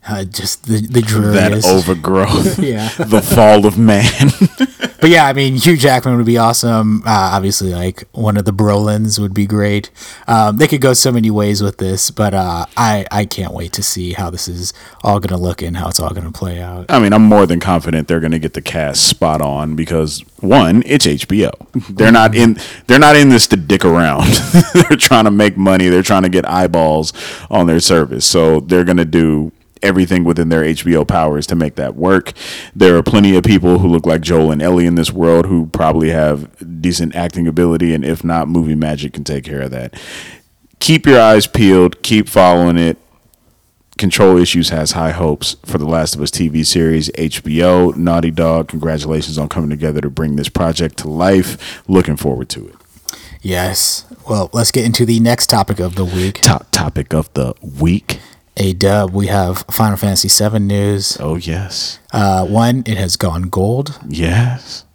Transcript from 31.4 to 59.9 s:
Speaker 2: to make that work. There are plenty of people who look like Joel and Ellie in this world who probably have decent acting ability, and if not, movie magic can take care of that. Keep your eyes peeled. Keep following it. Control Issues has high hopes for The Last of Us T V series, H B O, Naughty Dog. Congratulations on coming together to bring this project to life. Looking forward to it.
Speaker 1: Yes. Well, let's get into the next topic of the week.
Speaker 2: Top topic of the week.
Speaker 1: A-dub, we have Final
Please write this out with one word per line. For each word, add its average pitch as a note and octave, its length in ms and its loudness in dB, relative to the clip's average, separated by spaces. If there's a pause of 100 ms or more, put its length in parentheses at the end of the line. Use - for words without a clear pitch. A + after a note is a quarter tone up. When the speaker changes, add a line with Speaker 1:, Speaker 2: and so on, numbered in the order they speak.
Speaker 2:
to - 80 -4
make D#2+ 220 -2
that C2 180 -8
work. F2+ 380 0 (420)
There F#2 220 6
are E2+ 60 4
plenty G2+ 340 4
of F2+ 80 2
people F2+ 340 4
who F#2 100 2
look E2+ 180 2
like E2 160 0
Joel D#2+ 280 2
and D2 120 -2
Ellie F2 240 2
in F2 80 2
this E2 180 -2
world E2+ 340 2
who F2 200 0
probably D#2+ 440 0
have D2+ 380 -2 (320)
decent E2+ 340 -4
acting F2 320 -4
ability, E2 460 0
and D2+ 100 -2
if D#2+ 220 -6
not, E2 240 -2
movie D#2+ 260 -2
magic D2+ 380 -6
can D2 100 -12
take C#2 220 -8
care C#2+ 160 -10
of C2+ 120 -10
that. B1 200 -12 (880)
Keep - 260 0
your C3 140 6
eyes A2 260 6
peeled. F#2+ 560 4
Keep G#2+ 260 0
following F2 500 4
it. E2+ 180 0 (1000)
Control F#2+ 400 4
Issues F2 320 2
has D#2 220 -4
high E2 200 -4
hopes E2 520 -4
for - 140 -6
The D2+ 80 -4
Last D#2+ 280 -2
of D2 80 -10
Us C#2+ 80 -4
T E2+ 180 -4
V D#2 160 -2
series, D#2+ 500 0
H - 300 -6
B D#2 180 -2
O, F2+ 280 4
Naughty E2+ 400 0
Dog. D#2+ 380 -2
Congratulations D#2 720 -6
on D2+ 100 -6
coming D#2 220 -6
together D2+ 320 -4
to C#2+ 80 -6
bring D2 260 -6
this C#2+ 140 -6
project E2 480 -4
to D#2+ 100 -12
life. E2+ 800 -2
Looking F2+ 300 2
forward B1+ 340 -6
to G1+ 180 -14
it. - 60 -20 (640)
Speaker 1:
Yes. - 640 -4 (240)
Well, G2+ 240 -4
let's A2+ 180 0
get B2+ 140 -2
into A#2 220 0
the A2+ 140 2
next A#2 280 2
topic G2+ 320 0
of F2 140 -6
the F#2+ 100 -2
week. F#2 380 -4
Speaker 2:
Top - 300 0
topic - 420 -6
of D#2 200 -2
the B1+ 280 -4
week. - 580 -4 (380)
Speaker 1:
A-dub, G2 540 0
we G2+ 140 -2
have F#2+ 440 -2
Final G#2+ 280 0